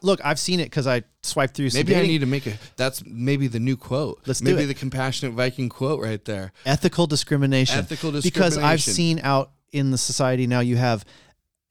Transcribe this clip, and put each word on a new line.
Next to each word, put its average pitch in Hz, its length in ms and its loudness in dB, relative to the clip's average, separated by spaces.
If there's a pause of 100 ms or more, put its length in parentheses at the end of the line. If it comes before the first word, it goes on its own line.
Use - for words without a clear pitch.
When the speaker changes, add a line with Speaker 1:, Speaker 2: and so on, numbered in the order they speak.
Speaker 1:
look, 190 200 2
I've 147 160 0
seen 180 200 0
it 160 100 -4
'cause 139 160 -2
I 123 180 0 (200)
swiped 135 320 -2
through 139 140 0
some 147 100 0
Speaker 2:
Maybe 165 160 2
I 180 40 4
Speaker 1:
dating 165 120 2
Speaker 2:
need 160 80 2
to 139 80 0
make 139 200 -2
a, 107 60 -6 (220)
that's - 300 -2
maybe 135 420 -2
the 117 140 -2
new 127 160 0
quote. 127 480 -6
Speaker 1:
Let's 131 160 -2
do 170 100 2
Speaker 2:
Maybe 156 140 2
Speaker 1:
it. - 20 -4
Speaker 2:
the 135 60 -2
compassionate 131 640 -6
Viking 127 340 -2
quote 135 320 -2
right 110 240 -6
there. 95 260 -6 (140)
Speaker 1:
Ethical 165 420 2
discrimination. 135 720 2
Speaker 2:
Ethical 156 320 -6
Speaker 1:
Because 165 460 2
I've 151 220 4
Speaker 2:
discrimination. 190 140 0
Speaker 1:
seen 165 300 2
out 135 280 0 (200)
in 139 200 0
the 127 60 0
society 127 500 0
now 123 120 2
you 123 180 2
have 120 260 0 (680)